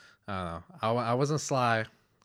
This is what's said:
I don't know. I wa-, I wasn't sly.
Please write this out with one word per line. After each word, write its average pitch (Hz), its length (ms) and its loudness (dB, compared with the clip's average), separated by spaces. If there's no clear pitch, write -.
I 104 60 -6
don't - 80 -4
know. 82 120 -10
I 110 80 2
wa-, 120 120 0
I 117 120 0
wasn't 143 260 0
sly. 117 440 2